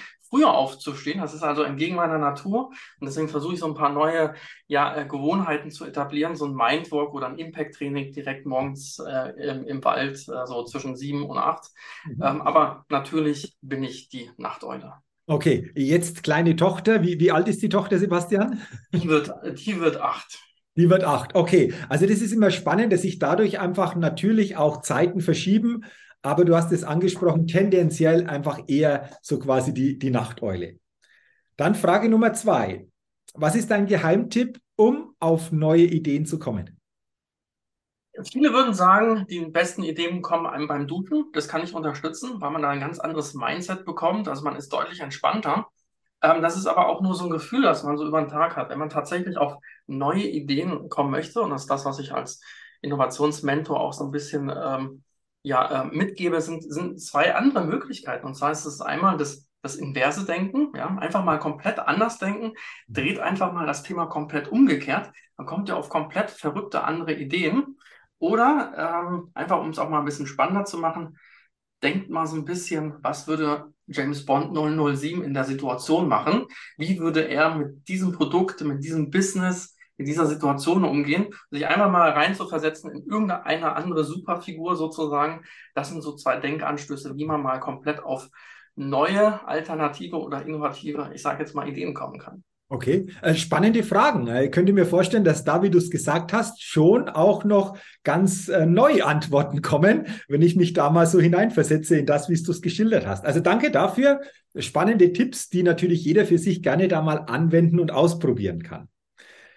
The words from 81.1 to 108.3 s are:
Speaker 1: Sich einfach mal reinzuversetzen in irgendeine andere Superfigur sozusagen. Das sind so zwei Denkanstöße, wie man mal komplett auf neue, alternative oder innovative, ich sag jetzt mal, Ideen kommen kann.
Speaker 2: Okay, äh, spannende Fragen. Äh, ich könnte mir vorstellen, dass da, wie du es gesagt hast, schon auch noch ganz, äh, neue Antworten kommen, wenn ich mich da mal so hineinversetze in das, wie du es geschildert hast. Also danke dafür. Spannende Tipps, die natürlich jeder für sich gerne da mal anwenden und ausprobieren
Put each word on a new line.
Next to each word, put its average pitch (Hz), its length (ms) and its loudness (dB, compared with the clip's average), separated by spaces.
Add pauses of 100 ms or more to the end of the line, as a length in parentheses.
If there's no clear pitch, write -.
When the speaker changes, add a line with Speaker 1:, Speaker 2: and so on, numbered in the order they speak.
Speaker 1:
Sich 147 160 -4
einfach 190 240 0
mal 175 220 4
reinzuversetzen 156 800 -4
in 139 140 -16
irgendeine 170 680 -4
andere 160 300 -2
Superfigur 170 720 -6
sozusagen. 156 680 -4 (320)
Das 143 140 -4
sind 170 140 -10
so 147 120 -10
zwei 127 240 -2
Denkanstöße, 143 800 -8
wie 151 100 -6
man 151 160 -4
mal 131 160 -4
komplett 143 420 -6
auf - 280 -8 (480)
neue, 165 720 2
alternative 160 720 -4
oder 143 260 -8
innovative, 151 640 -6
ich - 100 -16
sag 139 180 -4
jetzt 151 160 -8
mal, 143 120 -6
Ideen 139 240 -6
kommen - 280 -12
kann. - 240 -20 (240)
Speaker 2:
Okay, 156 380 0 (140)
äh, 160 140 2
spannende 214 480 2
Fragen. 202 460 2
Äh, 123 180 2
ich - 40 -4
könnte 185 220 4
mir 190 140 6
vorstellen, 185 380 2
dass 156 200 4
da, 156 180 2
wie 202 60 4
du 175 80 4
es 175 140 4
gesagt 160 420 -2
hast, - 300 -2
schon 175 480 4
auch 185 340 4
noch 202 320 2 (260)
ganz, 185 460 2
äh, 170 160 2
neue 208 400 6
Antworten 147 560 0
kommen, 170 460 4 (200)
wenn 143 140 0
ich 170 160 6
mich 175 160 4
da 147 160 2
mal 165 180 6
so 175 140 6
hineinversetze 165 800 4
in 143 80 0
das, 147 240 2
wie 165 120 2
du - 80 -2
es 165 120 -4
geschildert 220 440 2
hast. - 200 -4
Also 151 140 2
danke 226 300 4
dafür. 262 520 4 (340)
Spannende 180 560 4
Tipps, - 380 -2
die 180 120 2
natürlich 170 400 2
jeder 170 220 4
für 170 140 4
sich 165 240 -2
gerne 165 260 2
da 165 140 2
mal 156 260 0
anwenden 165 500 4
und 165 140 0
ausprobieren 117 680 2